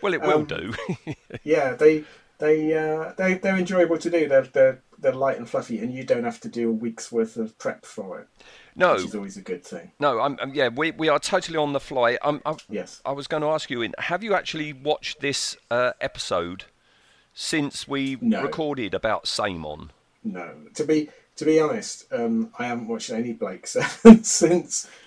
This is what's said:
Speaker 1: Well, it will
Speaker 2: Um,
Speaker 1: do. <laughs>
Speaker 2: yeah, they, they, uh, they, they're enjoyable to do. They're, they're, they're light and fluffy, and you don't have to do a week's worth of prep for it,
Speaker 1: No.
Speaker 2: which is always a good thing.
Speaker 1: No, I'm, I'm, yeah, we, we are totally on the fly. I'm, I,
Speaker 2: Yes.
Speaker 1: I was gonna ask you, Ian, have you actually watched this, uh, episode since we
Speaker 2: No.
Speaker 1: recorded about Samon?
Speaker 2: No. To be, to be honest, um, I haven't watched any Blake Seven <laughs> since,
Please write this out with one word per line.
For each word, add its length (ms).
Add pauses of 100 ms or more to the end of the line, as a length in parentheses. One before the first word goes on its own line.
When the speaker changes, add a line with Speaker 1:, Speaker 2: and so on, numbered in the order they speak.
Speaker 1:
Well, 120
it 80
will 180
Speaker 2:
Um, 60
Speaker 1:
do. 280 (340)
<laughs> 360
Speaker 2:
yeah, 320
they, 280 (360)
they, 340
uh, 440
they, 180
they're 220
enjoyable 420
to 100
do. 180
They're, 140
they're, 400 (180)
they're 140
light 240
and 120
fluffy, 300
and 140
you 100
don't 220
have 160
to 80
do 200
a 40
week's 380
worth 260
of 200
prep 280
for 340
it, 80 (480)
Speaker 1:
No. 200
Speaker 2:
which 100
is 100
always 220
a 40
good 220
thing. 360
Speaker 1:
No, 200
I'm, 220
I'm, 120
yeah, 140
we, 240
we 160
are 120
totally 380
on 140
the 80
fly. 420
I'm, 240
I, 100 (140)
Speaker 2:
Yes. 360
Speaker 1:
I 80
was 140
gonna 220
ask 200
you, 120
Ian, 160
have 260
you 100
actually 400
watched 480
this, 340 (140)
uh, 320
episode 640 (680)
since 540
we 320
Speaker 2:
No. 240
Speaker 1:
recorded 500
about 320
Samon? 640 (340)
Speaker 2:
No. 280 (240)
To 80
be, 260 (280)
to 80
be 140
honest, 520
um, 480
I 60
haven't 240
watched 200
any 240
Blake 320
Seven 580
<laughs> 0
since, 680 (180)